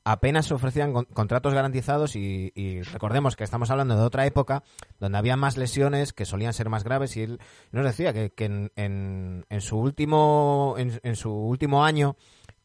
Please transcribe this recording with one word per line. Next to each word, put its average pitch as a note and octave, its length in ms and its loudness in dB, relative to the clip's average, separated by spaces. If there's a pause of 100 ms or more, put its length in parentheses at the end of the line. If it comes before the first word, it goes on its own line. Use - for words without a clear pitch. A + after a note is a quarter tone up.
apenas C#3 400 2
se - 80 -4
ofrecían C3+ 400 0
con-, A#2+ 140 0
contratos B2 480 0
garantizados C3+ 600 0
y, G2 400 -4
y F#2 280 -6
recordemos A2+ 540 -2
que G#2+ 80 -6
estamos A#2 260 -2
hablando C3 260 2
de G#2+ 60 4
otra C3+ 240 2
época C#3 380 0 (340)
donde G2 180 -2
había A#2+ 200 2
más C3+ 200 0
lesiones C#3 560 0
que G2 140 -6
solían A2 260 -2
ser A2 160 -4
más G#2+ 160 -2
graves B2+ 320 -2
y A2 60 -4
él A2+ 180 -8 (320)
nos C3+ 140 0
decía C#3+ 260 0
que, G#2+ 160 -2
que - 160 -4
en, G2+ 320 -4
en, F#2+ 720 -6
en G#2 140 -4
su A2 160 -4
último, D3 960 4
en, B2 260 -4
en A#2 140 -2
su A2 160 -6
último C3 540 2
año D3 300 2 (480)